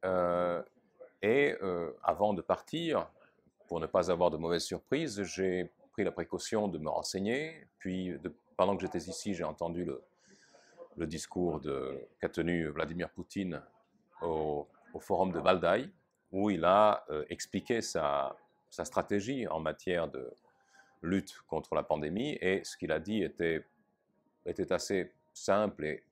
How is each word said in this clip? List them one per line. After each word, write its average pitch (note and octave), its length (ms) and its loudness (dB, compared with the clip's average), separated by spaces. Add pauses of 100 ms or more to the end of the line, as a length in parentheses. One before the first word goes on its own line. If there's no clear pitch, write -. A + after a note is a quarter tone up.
Euh, F2 580 2 (600)
et, B2+ 400 6
euh, F2 320 -2 (100)
avant F#2+ 300 4
de F2 80 -2
partir, C3+ 680 -2 (600)
pour E2+ 100 -2
ne D#2+ 60 -2
pas F2+ 260 4
avoir F2 200 4
de D#2 60 -4
mauvaises E2 280 0
surprises, G#2 580 -2
j'ai F2+ 480 0 (220)
pris G#2 100 -2
la F2 80 0
précaution G2 560 -2
de E2+ 100 -4
me D2+ 120 -4
renseigner. A2 760 -4 (100)
Puis, F#2 420 -4
de, F2 160 -8 (220)
pendant G2 180 4
que F2 60 -4
j'étais F#2 180 -4
ici, F#2 340 -6
j'ai E2+ 120 -4
entendu E2+ 400 -4
le, C2+ 180 -8 (960)
le E2 100 -4
discours D#2 540 -2
de, C2+ 440 -6 (140)
qu'a - 80 -2
tenu E2 400 0
Vladimir D#2+ 420 -4
Poutine F2+ 540 -6 (580)
au, D#2 460 -2 (260)
au - 60 -8
forum F#2 320 0
de E2 80 -2
Valdai, F#2 500 4 (420)
où G2+ 200 2
il E2 140 2
a, G#2 440 8
euh, D2+ 200 -2
expliqué G#2 520 -2
sa, C#2+ 540 0 (340)
sa - 160 -6
stratégie G#2 640 -2
en D#2+ 120 -2
matière D#2+ 500 -2
de C2 220 -10 (680)
lutte F#2 460 -2
contre D#2 260 -4
la D#2 80 2
pandémie, D#2+ 600 -2
et F#2 220 2
ce - 140 -12
qu'il D#2+ 140 -4
a D#2+ 80 2
dit G2 240 -2
était, E2 420 -2 (800)
était F2 280 -4
assez F2+ 380 0 (220)
simple G2+ 520 0
et D2+ 260 -6